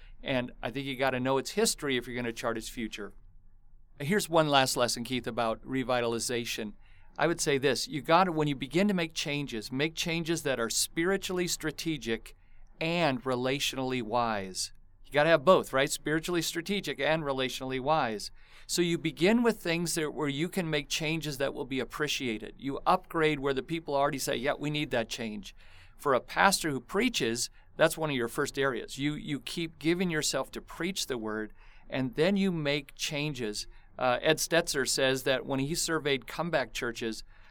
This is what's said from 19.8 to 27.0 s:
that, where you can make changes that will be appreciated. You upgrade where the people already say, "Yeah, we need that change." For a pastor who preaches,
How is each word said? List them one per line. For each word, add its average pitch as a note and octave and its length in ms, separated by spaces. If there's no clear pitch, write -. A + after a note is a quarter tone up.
that, D3+ 180
where D3+ 140
you C#3+ 200
can F3 220
make D3 180
changes D3+ 500
that C3+ 140
will D3 120
be C3+ 160
appreciated. A#2+ 760
You C3+ 300
upgrade D#3+ 540
where C#3 120
the B2+ 120
people D#3 320
already C#3 240
say, C#3 160
"Yeah, B2+ 200
we D3 140
need D3 220
that A2+ 160
change." G#2+ 480
For C#3 160
a A#2+ 60
pastor F3+ 500
who C3 100
preaches, E3+ 720